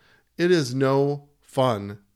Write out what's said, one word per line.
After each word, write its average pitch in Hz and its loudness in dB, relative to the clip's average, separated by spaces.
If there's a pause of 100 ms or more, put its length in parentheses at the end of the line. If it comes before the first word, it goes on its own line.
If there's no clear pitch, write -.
(360)
It 175 0
is 139 2
no 139 0 (120)
fun 101 -4 (160)